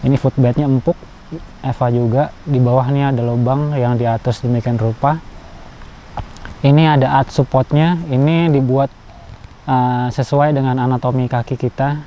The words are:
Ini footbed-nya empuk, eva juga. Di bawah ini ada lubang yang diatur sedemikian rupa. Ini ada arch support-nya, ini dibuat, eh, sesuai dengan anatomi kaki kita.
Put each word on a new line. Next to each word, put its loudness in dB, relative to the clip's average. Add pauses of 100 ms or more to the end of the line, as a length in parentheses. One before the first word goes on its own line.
Ini 2
footbed-nya 0
empuk, 0 (640)
eva -2
juga. 0
Di 0
bawah 4
ini 2
ada 0
lubang 0
yang 0
diatur -2
sedemikian -2
rupa. 0 (1400)
Ini 4
ada 2
arch -6
support-nya, 2 (160)
ini 2
dibuat, 2 (800)
eh, 0
sesuai 0
dengan 0
anatomi 0
kaki -4
kita. -2 (120)